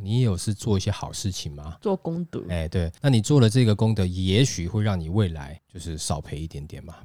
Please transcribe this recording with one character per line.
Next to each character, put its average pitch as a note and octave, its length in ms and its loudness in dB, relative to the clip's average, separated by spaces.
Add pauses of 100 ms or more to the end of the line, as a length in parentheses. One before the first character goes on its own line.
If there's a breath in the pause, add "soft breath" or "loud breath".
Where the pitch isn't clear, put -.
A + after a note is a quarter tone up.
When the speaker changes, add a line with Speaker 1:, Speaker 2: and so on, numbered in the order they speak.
Speaker 1:
你 A2 160 0
也 B2+ 60 4
有 F#2+ 120 2
是 G#2+ 160 -2
做 G2+ 240 0
一 - 20 0
些 G#2+ 100 -2
好 - 220 -6
事 - 200 -4
情 D#2 220 -8
吗？ D2 280 -12
Speaker 2:
做 G3 140 0
功 E3+ 300 -4
德。 - 240 -10
Speaker 1:
哎， E2 180 -2
对， E2+ 240 0 (100)
那 C#3+ 80 2
你 A2+ 120 6
做 C#3+ 180 4
了 A2+ 100 8
这 A#2+ 160 4
个 G#2 100 4
功 A2 180 4
德， F#2+ 120 2
也 F#2 380 2
许 F2 240 -2
会 G#2 160 -2
让 G2 160 0
你 D#2+ 100 -6
未 G2 200 2
来 D#2 300 -10 (120)
就 F2+ 80 -16
是 D#2 180 -8
少 D2+ 240 -4
赔 D2 180 -10
一 D#2+ 80 -6
点 D2 180 -10
点 - 180 -14
嘛。 - 220 -16